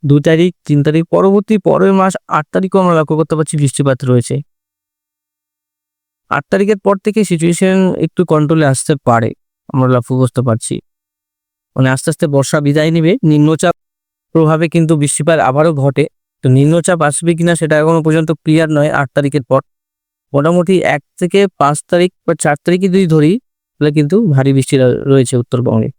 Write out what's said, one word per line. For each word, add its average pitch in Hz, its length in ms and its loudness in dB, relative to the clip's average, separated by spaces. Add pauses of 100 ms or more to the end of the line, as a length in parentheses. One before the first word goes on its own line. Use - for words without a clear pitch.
দু 143 180 2
তারিখ, 160 300 2 (140)
তিন 147 180 0
তারিখ, 156 200 0 (120)
পরবর্তী 196 400 2 (120)
পরের 170 340 2
মাস 190 120 0 (160)
আট 151 240 -4
তারিখও 190 300 -2
আমরা 175 160 2
লক্ষ্য 156 180 -2
করতে 160 200 -2
পারছি 156 200 -4
বৃষ্টিপাত 139 480 -2
রয়েছে। 123 320 0 (1900)
আট 143 200 -4
তারিখের 202 340 0
পর 196 100 2 (100)
থেকে 214 200 -2
সিচুয়েশন 175 520 0 (280)
একটু - 160 -6 (120)
কন্ট্রোলে 151 340 2
আসতে 135 260 -2 (160)
পারে, 113 220 2 (380)
আমরা 131 280 0
লক্ষ্য 123 220 -4
করতে 127 240 0
পারছি। 120 320 -4 (1000)
মানে, 131 140 2
আস্তে 135 200 -4
আস্তে 160 240 -4
বর্ষা 139 260 0
বিদায় 151 300 0
নেবে, 165 220 2 (180)
নিম্নচাপ 151 440 2 (600)
প্রভাবে 160 340 2
কিন্তু 165 280 0
বৃষ্টিপাত 151 420 0 (100)
আবারও 151 260 0
ঘটে। 139 300 -2 (400)
তো - 40 2
নিম্নচাপ 156 540 2
আসবে 151 320 -2
কিনা 170 260 0
সেটা 156 180 -2
এখনো 160 240 2
পর্যন্ত 160 280 0 (100)
ক্লিয়ার 156 360 0
নয়। 147 180 0
আট 135 200 -2
তারিখের 143 360 -2
পর 135 100 2 (720)
মোটামুটি 170 420 0 (200)
এক 147 80 -6 (160)
থেকে 180 220 0 (180)
পাঁচ 147 180 0 (120)
তারিখ 180 220 0 (140)
বা 170 100 -2
চার 151 280 -2
তারিখে 185 260 0
যদি 185 180 2
ধরি, 156 260 2 (400)
তাহলে 147 200 -2
কিন্তু 151 240 0 (160)
ভারী 135 200 2
বৃষ্টি 135 240 0
র-, 127 320 2
রয়েছে 135 280 2
উত্তরবঙ্গে। 120 640 -2